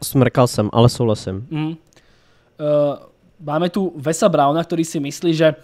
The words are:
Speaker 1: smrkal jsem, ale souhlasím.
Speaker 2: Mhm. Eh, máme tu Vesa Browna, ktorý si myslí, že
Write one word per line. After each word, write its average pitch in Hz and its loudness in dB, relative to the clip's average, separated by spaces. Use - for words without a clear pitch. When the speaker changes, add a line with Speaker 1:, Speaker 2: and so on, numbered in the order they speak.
Speaker 1:
smrkal 123 2
jsem, 107 -2
ale 117 6
souhlasím. 107 -2
Speaker 2:
Mhm. 156 -6
Eh, 147 2
máme 160 -2
tu 190 -2
Vesa 156 0
Browna, 151 2
ktorý 165 -4
si 160 -6
myslí, 143 -2
že 156 2